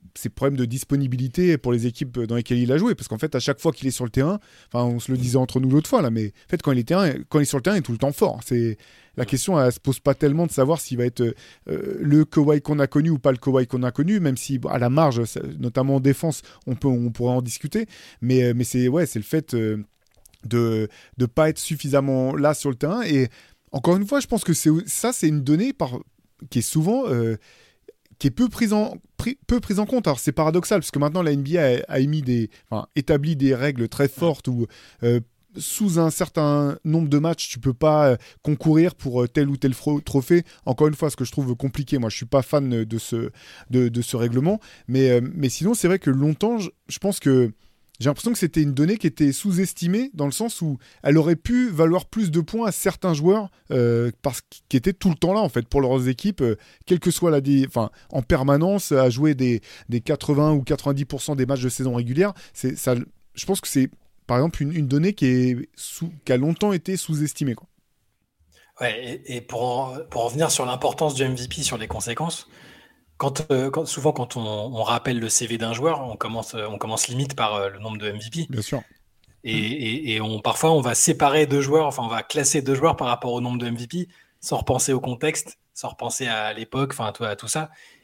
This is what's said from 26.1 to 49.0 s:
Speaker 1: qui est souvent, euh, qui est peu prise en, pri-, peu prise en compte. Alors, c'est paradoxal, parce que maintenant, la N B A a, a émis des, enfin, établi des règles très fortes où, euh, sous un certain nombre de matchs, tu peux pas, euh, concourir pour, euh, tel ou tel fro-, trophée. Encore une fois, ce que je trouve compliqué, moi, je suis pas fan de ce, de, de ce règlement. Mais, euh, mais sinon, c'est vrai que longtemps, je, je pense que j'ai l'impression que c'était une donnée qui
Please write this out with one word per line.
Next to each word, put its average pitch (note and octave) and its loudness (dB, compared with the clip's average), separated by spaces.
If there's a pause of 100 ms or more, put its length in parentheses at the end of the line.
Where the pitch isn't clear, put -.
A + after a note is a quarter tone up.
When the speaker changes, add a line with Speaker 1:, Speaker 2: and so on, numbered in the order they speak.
Speaker 1:
qui - -2
est A2+ 0
souvent, A3 0
euh, A#2 0 (800)
qui - -4
est C3+ 4
peu A#3+ 0
prise G#3+ -2
en, G#3+ 0 (220)
pri-, - -6
peu A#3+ 2
prise F#3+ -4
en G#3 2
compte. A#3+ 0
Alors, C3+ 2
c'est D3 -2
paradoxal, E3 2
parce - -6
que - -2
maintenant, D3+ 0
la D3+ 2
N C#3 0
B D#3 0
A D#3 4
a, B2+ 2
a C#3 0
émis D3 2
des, A#2+ 0 (180)
enfin, A2 -6
établi D3+ 2
des C3+ 4
règles B2 -2
très C#3+ 0
fortes - -2
où, A#2+ -2 (380)
euh, A#2+ 4 (360)
sous E3+ 0
un D#3+ 4
certain D3 0
nombre D#3 2
de D3 4
matchs, - -2
tu - -10
peux B2+ 0
pas, D3+ 4
euh, A#2+ 6 (240)
concourir D#3 4
pour, B2 -2
euh, B2 2
tel C#3+ 2
ou C#3 -2
tel C3 0
fro-, D3 -2
trophée. E3+ 2 (200)
Encore C#3 2
une D3+ 2
fois, D3+ -2
ce - -10
que B2 -4
je - -8
trouve B2+ -2
compliqué, C#3 -2
moi, A2+ 0
je - -8
suis A#2+ -8
pas C3+ 2
fan B2+ 0
de A2+ -4
ce, A#2 -4 (400)
de, B2 4
de A#2 -2
ce A#2+ -4
règlement. C3 0 (280)
Mais, C3 4
euh, A#2+ 6 (140)
mais C3+ 0
sinon, G#3 0
c'est F3+ 2
vrai F3+ 4
que - 0
longtemps, D3+ 2
je, F#3+ -6 (160)
je - -12
pense G3 -2
que B2+ 4 (480)
j'ai A#2+ 0
l'impression G#3+ -2
que - -2
c'était D#3+ 2
une C#3+ 0
donnée D#3+ 2
qui - -4